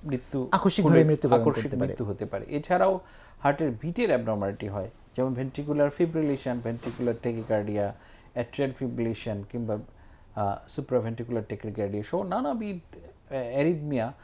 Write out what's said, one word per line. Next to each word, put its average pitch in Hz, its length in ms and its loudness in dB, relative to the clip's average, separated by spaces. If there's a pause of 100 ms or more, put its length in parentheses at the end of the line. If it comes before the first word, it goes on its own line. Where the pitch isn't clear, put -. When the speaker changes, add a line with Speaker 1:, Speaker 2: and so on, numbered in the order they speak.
Speaker 1:
মৃত্যু 135 480 -2
Speaker 2:
আকস্মিকভাবে 180 480 6
Speaker 1:
হলে 156 80 8
Speaker 2:
মৃত্যুবরণ 127 320 4
Speaker 1:
আকস্মিক 113 240 2
Speaker 2:
করতে 135 120 -4
পারে। - 120 0
Speaker 1:
মৃত্যু - 160 -4
হতে 101 220 -4
পারে। 98 220 -6
এছাড়াও 185 520 2 (400)
হার্টের 143 300 2 (100)
বিটের 175 280 0
অ্যাবনর্মালিটি 107 600 0
হয়, 101 220 -4 (260)
যেমন 131 180 0
ভেন্ট্রিকুলার 143 560 0
ফিব্রিলেশন, 143 720 0
ভেন্ট্রিকুলার 117 560 -2
ট্যাকিকার্ডিয়া, 107 760 -2 (400)
অ্যাট্রিয়াল 131 440 -2
ফিব্রিলেশন 113 640 -4 (100)
কিংবা, 110 260 -2 (580)
আহ, 101 320 -2
সুপ্রাভেন্ট্রিকুলার 120 760 -2
ট্যাকিকার্ডিয়া 104 580 -4
সহ 175 200 -4
নানাবিধ, 214 540 -4
আহ, - 240 -18 (280)
অ্যারিথমিয়া 139 840 0 (100)